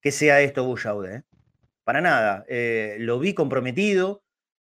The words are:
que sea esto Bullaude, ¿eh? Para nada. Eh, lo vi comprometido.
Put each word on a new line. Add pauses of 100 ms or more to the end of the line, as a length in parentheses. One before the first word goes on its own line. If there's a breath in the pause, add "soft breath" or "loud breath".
que
sea
esto
Bullaude,
¿eh? (600)
Para
nada.
Eh,
lo
vi
comprometido. (400)